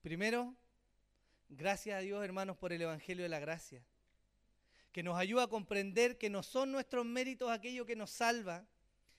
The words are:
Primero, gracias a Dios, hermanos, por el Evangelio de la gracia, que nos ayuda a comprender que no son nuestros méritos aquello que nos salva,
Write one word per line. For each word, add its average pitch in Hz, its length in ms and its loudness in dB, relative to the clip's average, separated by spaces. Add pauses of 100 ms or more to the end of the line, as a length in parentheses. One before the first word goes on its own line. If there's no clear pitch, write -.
Primero, 226 520 0 (920)
gracias 190 500 -2
a 190 40 -2
Dios, 202 200 -2
hermanos, 190 360 -4
por 175 160 -4
el 170 80 -2
Evangelio 170 420 -2
de 175 60 -2
la 156 100 -2
gracia, 147 420 -6 (1080)
que 170 120 -4
nos 175 140 0
ayuda 214 260 6
a 233 40 4
comprender 214 720 2
que 214 120 0
no 196 140 0
son 269 300 0
nuestros 254 320 0
méritos 254 440 -2
aquello 233 360 -2
que 233 100 -2
nos 214 160 -8
salva, 220 560 2 (520)